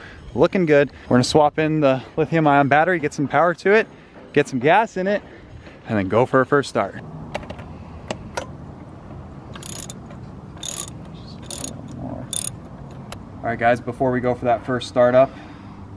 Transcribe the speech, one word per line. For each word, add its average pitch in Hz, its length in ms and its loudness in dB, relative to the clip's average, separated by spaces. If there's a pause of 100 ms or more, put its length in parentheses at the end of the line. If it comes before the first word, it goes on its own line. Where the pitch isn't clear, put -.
(340)
looking 170 320 4
good. 143 240 6 (180)
We're 127 80 4
gonna 123 80 6
swap 147 340 4
in 156 220 2
the 131 220 4 (160)
lithium 160 280 2
ion 143 220 6
battery, 160 300 4
get 143 160 -4
some 147 120 -2
power 160 280 2
to 190 180 2
it, 220 140 4 (480)
get 143 140 4
some 135 100 -4
gas 185 400 4
in 185 80 -2
it, 202 160 0 (640)
and 113 80 0
then 95 120 0
go 110 180 4
for 131 160 4
a 123 40 2
first 139 220 2
start. 98 280 -2 (4000)
All - 1500 -10
right, 113 80 -4
guys, 120 220 4
before 127 300 -2
we 123 100 0
go 123 140 0
for 123 120 -4
that 117 200 2
first 123 220 -2
startup, 127 420 6 (680)